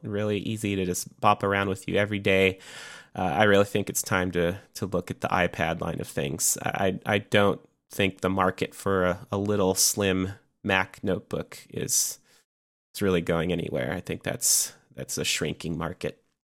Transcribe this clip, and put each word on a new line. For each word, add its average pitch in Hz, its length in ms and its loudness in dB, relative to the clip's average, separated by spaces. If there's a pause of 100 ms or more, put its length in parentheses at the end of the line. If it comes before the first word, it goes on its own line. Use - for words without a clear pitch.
really 104 340 -2
easy 107 380 -2
to 95 80 0
just - 360 -6
bop 104 220 4
around 98 260 2
with 95 200 -6
you 90 80 0
every 104 240 0
day, 95 400 4 (560)
uh, 92 60 -4
I 90 220 4
really 101 200 8
think 98 260 -2
it's - 120 -4
time 92 300 0
to, 87 280 0 (140)
to 101 120 -6
look 92 240 -4
at - 100 -10
the - 80 -2
iPad 87 520 0
line 82 200 -6
of - 60 -8
things. - 560 -2
I, - 440 -2
I, 104 80 0
I 101 40 2
don't 101 420 2 (300)
think 95 300 -2
the 92 100 0
market 95 420 0
for 95 320 0
a, 90 280 -2
a 101 40 -2
little 98 380 2
slim 95 600 0 (280)
Mac 95 400 0
notebook - 560 -4 (120)
is, - 500 -2 (760)
is - 80 -6
really 92 200 4
going 82 280 0
anywhere. 76 420 -2
I 90 60 -4
think - 240 -8
that's, - 520 0 (200)
that's - 240 -10
a - 60 -2
shrinking - 520 -4
market. - 460 -8 (360)